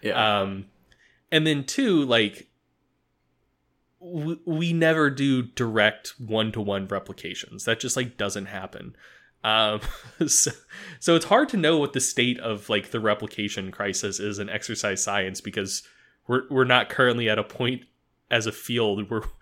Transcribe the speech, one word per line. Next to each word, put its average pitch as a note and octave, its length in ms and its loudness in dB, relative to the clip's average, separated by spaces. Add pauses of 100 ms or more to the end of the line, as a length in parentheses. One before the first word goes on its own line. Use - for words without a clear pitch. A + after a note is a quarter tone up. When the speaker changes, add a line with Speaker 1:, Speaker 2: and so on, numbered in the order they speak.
Speaker 1:
Yeah. G#2+ 400 2
Speaker 2:
Um, G2 240 -6 (640)
and D#3 160 4
then C#3+ 160 0
two, F#3+ 400 2
like, A#2 460 0 (1500)
w-, E3 440 -6
we E3+ 280 0
never D#3+ 360 4
do C3+ 340 2
direct A2 760 2
one-to-one G#2+ 680 -2
replications. F#2+ 800 -10
That A2+ 140 0
just, B2+ 160 -4
like, B2 220 -4
doesn't G2+ 300 -4
happen. - 480 -12 (480)
Um, G#2+ 360 2 (240)
<laughs> - 240 -4
so, - 240 2 (480)
so E3+ 160 4
it's D#3+ 100 2
hard C4+ 240 4
to A3+ 80 -2
know D#3+ 200 4
what C#3+ 160 0
the C3 60 -2
state B2 400 0
of, G#2+ 300 -6
like, G#2+ 220 0
the A#2 80 -2
replication G#2 720 -2
crisis G2 480 -4
is G2+ 200 -4
in G2+ 100 -6
exercise G#2 540 -4
science G2 360 -2
because G2 440 -6 (440)
we're, B2+ 220 0
we're C3 160 4
not B2 240 4
currently A#2+ 400 2
at G#2+ 100 2
a G2+ 40 -2
point B2 400 -4 (460)
as A2+ 180 2
a G#2 40 -2
field G#2+ 580 -2
where, A2 140 -4 (180)